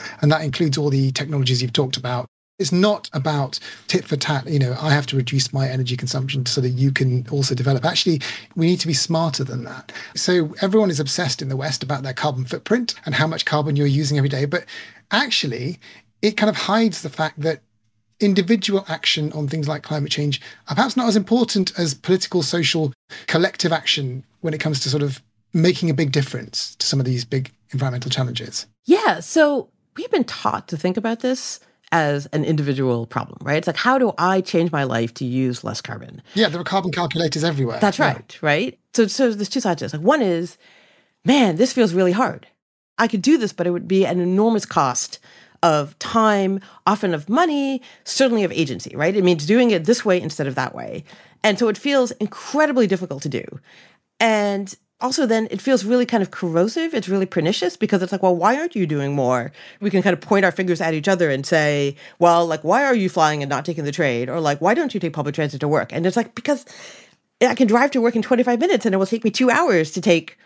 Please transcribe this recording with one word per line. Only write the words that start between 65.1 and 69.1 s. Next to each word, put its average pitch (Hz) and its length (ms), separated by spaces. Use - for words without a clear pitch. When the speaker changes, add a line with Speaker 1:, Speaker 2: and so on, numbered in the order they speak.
Speaker 2:
public 147 200
transit 147 280
to 147 60
work?" 147 240
And 165 140
it's 185 100
like, 233 200
"Because - 300
I 247 140
can 254 120
drive 240 240
to 269 100
work 233 140
in 220 60
twenty-five 240 380
minutes 311 260
and 208 80
it 196 60
will 190 80
take 226 160